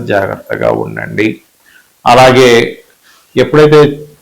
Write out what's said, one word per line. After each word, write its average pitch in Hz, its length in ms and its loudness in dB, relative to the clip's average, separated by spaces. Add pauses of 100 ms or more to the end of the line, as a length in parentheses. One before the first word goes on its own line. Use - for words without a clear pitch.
(100)
జాగ్రత్తగా 98 580 -4 (140)
ఉండండి. 55 440 -6 (840)
అలాగే 127 380 4 (920)
ఎప్పుడైతే 151 380 2 (420)